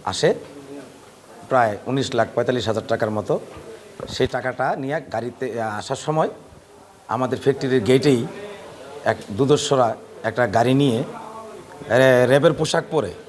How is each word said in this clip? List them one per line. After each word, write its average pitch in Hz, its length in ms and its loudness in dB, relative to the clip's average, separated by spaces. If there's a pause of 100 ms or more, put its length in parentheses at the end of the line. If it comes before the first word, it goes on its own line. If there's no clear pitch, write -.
আসে 147 300 2 (1120)
প্রায় 117 280 2 (100)
উনিশ 131 280 -2
লাখ 113 200 2
পঁয়তাল্লিশ 120 320 0
হাজার 110 220 0
টাকার 113 220 0
মতো। 107 300 -2 (680)
সেই - 180 -2
টাকাটা 131 500 -4
নিয়ে 143 240 -6 (120)
গাড়িতে, 117 500 -6
আহ, 107 160 -4
আসার 135 180 -6
সময় 156 320 0 (800)
আমাদের 120 300 -2
ফ্যাক্টরির 131 460 2
গেটেই 127 420 4 (760)
এক 110 120 2 (140)
দুদর্শরা 131 680 2 (260)
একটা 117 240 0
গাড়ি 117 280 4
নিয়ে, 135 300 2 (840)
রে-, 127 380 6
র্যাবের 143 260 6
পোশাক 156 380 0
পরে 139 200 0 (180)